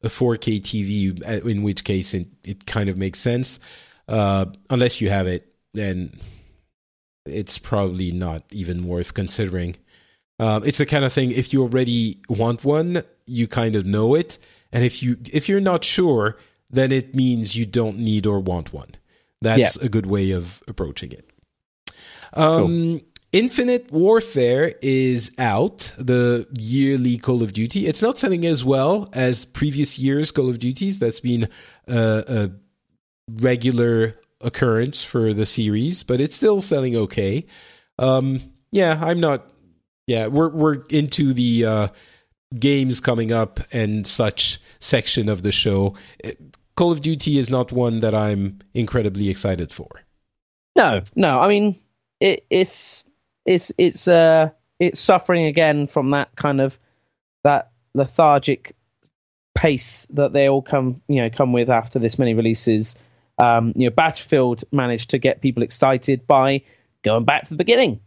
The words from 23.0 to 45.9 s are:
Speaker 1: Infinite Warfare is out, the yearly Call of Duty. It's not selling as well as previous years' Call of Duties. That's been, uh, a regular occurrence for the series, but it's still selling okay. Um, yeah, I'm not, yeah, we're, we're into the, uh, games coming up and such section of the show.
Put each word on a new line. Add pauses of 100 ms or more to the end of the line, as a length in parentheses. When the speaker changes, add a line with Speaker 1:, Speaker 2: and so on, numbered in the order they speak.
Speaker 1:
Infinite
Warfare
is
out,
the
yearly
Call
of
Duty.
It's
not
selling
as
well
as
previous
years'
Call
of
Duties.
That's
been, (400)
uh,
a (800)
regular (260)
occurrence
for
the
series,
but
it's
still
selling
okay. (520)
Um, (300)
yeah,
I'm
not, (560)
yeah,
we're,
we're
into
the,
uh, (720)
games
coming
up (120)
and
such (180)
section
of
the
show. (280)